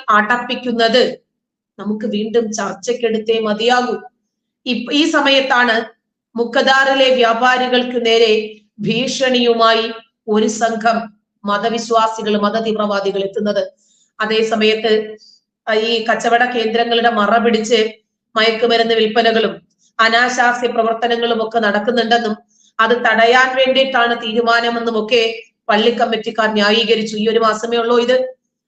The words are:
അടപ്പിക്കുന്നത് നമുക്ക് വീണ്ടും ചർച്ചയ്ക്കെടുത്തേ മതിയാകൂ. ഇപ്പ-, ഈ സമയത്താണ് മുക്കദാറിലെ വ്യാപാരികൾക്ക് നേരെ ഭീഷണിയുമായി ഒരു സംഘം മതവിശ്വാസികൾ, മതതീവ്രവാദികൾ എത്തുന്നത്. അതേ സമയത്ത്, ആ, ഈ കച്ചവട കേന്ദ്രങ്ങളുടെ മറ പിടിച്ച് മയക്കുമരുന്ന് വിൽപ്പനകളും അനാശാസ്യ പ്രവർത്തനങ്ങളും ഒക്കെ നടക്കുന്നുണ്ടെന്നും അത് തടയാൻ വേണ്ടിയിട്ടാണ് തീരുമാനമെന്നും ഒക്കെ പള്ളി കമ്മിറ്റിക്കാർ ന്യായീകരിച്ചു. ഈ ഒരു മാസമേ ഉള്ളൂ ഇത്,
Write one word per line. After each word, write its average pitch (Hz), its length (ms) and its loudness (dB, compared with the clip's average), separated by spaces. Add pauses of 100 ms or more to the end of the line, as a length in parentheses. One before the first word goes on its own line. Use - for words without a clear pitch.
അടപ്പിക്കുന്നത് 226 1120 0 (580)
നമുക്ക് 214 260 -6
വീണ്ടും 220 480 -2
ചർച്ചയ്ക്കെടുത്തേ 220 840 -4
മതിയാകൂ. 226 600 0 (640)
ഇപ്പ-, 240 280 -4
ഈ 311 180 2
സമയത്താണ് 262 760 2 (500)
മുക്കദാറിലെ 262 800 2
വ്യാപാരികൾക്ക് 247 920 0
നേരെ 226 540 2 (200)
ഭീഷണിയുമായി 233 1120 0 (360)
ഒരു 220 200 2
സംഘം 226 680 -2 (320)
മതവിശ്വാസികൾ, 214 960 -2
മതതീവ്രവാദികൾ 202 840 -2
എത്തുന്നത്. 202 480 -4 (480)
അതേ 220 240 -2
സമയത്ത്, 220 760 0 (500)
ആ, 220 60 -2
ഈ 220 320 -2
കച്ചവട 233 400 0
കേന്ദ്രങ്ങളുടെ 233 640 0
മറ 214 280 2
പിടിച്ച് 220 560 0 (420)
മയക്കുമരുന്ന് 226 580 2
വിൽപ്പനകളും 220 760 0 (320)
അനാശാസ്യ 240 680 2
പ്രവർത്തനങ്ങളും 226 800 -2
ഒക്കെ 233 120 -4
നടക്കുന്നുണ്ടെന്നും 220 760 0 (440)
അത് 233 300 2
തടയാൻ 247 460 4
വേണ്ടിയിട്ടാണ് 254 680 0
തീരുമാനമെന്നും 233 840 -2
ഒക്കെ 226 360 0 (280)
പള്ളി 220 200 2
കമ്മിറ്റിക്കാർ 220 640 -2
ന്യായീകരിച്ചു. 214 600 0
ഈ 214 140 -2
ഒരു 226 100 0
മാസമേ 226 380 0
ഉള്ളൂ 233 220 2
ഇത്, 254 340 0 (340)